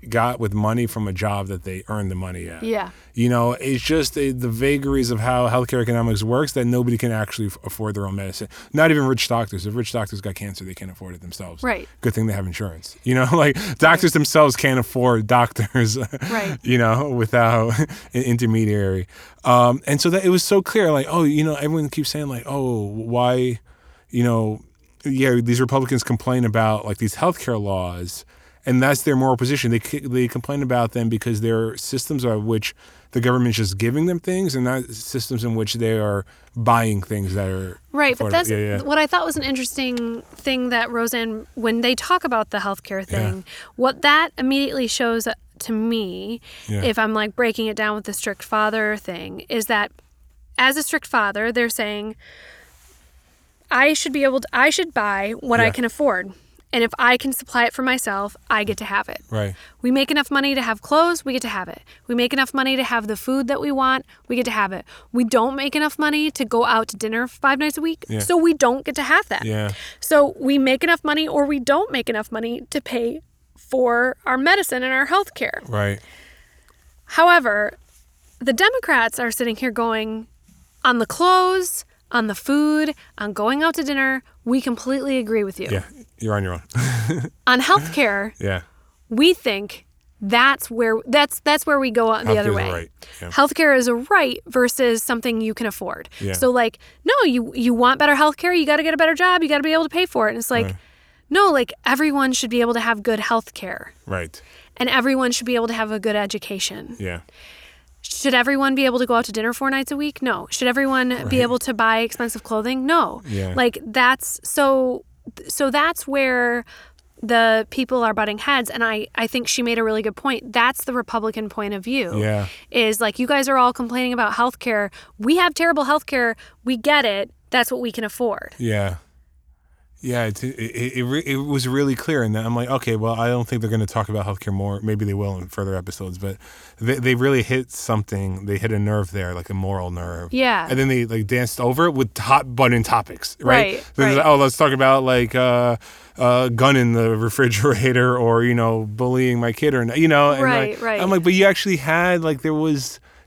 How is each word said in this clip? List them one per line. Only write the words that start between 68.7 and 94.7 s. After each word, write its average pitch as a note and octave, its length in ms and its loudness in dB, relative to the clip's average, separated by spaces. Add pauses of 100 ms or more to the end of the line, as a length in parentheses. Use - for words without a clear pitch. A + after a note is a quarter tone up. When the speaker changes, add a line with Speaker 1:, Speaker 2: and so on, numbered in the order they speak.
Speaker 2:
get C#4+ 120 -6
to D4 60 -4
have D#4+ 260 2
that. - 160 -6
Speaker 1:
Yeah. G#2+ 280 -2 (260)
Speaker 2:
So C#4+ 400 4
we C#4 200 2
make C4 260 2
enough E4+ 200 2
money D#4 220 0
or C#4+ 180 2
we C#4+ 140 -2
don't D4 320 0
make A#3+ 180 -4
enough A3 240 -4
money A#3 380 -6
to C#4+ 100 -4
pay A#3+ 400 -4 (360)
for B3 680 0
our B3+ 140 0
medicine D#4 460 2
and C4 80 -2
our C4+ 140 0
health F#4+ 280 0
care." - 340 -6
Speaker 1:
Right. G2+ 300 0 (1080)
Speaker 2:
However, C4 640 4 (640)
the B3 140 0
Democrats E4 680 2
are A#3+ 120 -2
sitting A#3 260 -2
here B3+ 140 -2
going, A3 560 -4 (580)
"On B3 140 4
the A3+ 80 2
clothes, F#4 800 2 (280)
on A3+ 140 0
the G#3 80 -4
food, D4+ 600 0 (240)
on G#3 140 -6
going B3 300 0
out D#4+ 120 2
to E4 100 -4
dinner, C4+ 380 0 (220)
we B3 160 2
completely C4 580 -2
agree G#3+ 260 0
with F#3+ 160 -8
you." - 100 -6
Speaker 1:
Yeah, F#2+ 140 -2 (340)
you're G#2+ 160 -2
on G2+ 80 0
your F2+ 120 -4
own. E2+ 80 -10 (440)
<laughs> D#3 240 -4 (160)
Speaker 2:
On B3+ 140 4
healthcare, A3 800 0
Speaker 1:
Yeah. F#2+ 220 -4 (460)
Speaker 2:
we D4+ 260 4
think G3+ 520 -6 (340)
that's A#3+ 500 2
where, A3+ 260 0 (100)
that's, C#4+ 340 2
that's D4+ 260 0
where D4 140 2
we C4 100 0
go A3+ 200 2
on A3 160 -2
the A3 120 2
other G#3 140 0
Speaker 1:
Healthcare's - 0 -
a G3 40 0
Speaker 2:
way. - 160 -2
Speaker 1:
right. E2+ 180 -8 (320)
Yeah. F2 80 -10
Speaker 2:
Healthcare D4 460 4
is B3 120 4
a A#3+ 60 2
right C4+ 520 2
versus A#3+ 560 2